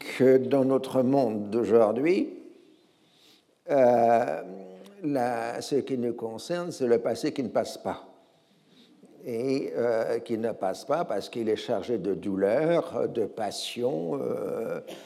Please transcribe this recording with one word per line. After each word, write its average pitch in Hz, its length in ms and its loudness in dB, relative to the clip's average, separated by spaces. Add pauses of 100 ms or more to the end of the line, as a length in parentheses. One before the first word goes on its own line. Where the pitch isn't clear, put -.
(180)
que 131 200 8
dans 131 260 2
notre 131 380 2
monde 120 480 0
d'aujourd'hui, 117 840 4 (1400)
euh, 120 720 4 (640)
la, 120 580 -2
ce 143 140 -4
qui 131 220 0
nous 117 160 -2
concerne, 123 580 -8
c'est 131 160 -2
le 117 120 6
passé 123 340 -2
qui 139 100 -4
ne 110 60 -4
passe 110 280 -2
pas. - 300 -8 (1200)
Et, 131 480 -2
euh, 117 440 0
qui 117 180 -4
ne 113 140 -2
passe - 340 -6
pas 156 180 -2
parce 101 260 -4
qu'il 113 200 -2
est 107 60 4
chargé 113 420 -2
de 98 160 -2
douleur, 117 960 0
de 113 160 -2
passion, 131 960 -4
euh, 110 580 -4 (260)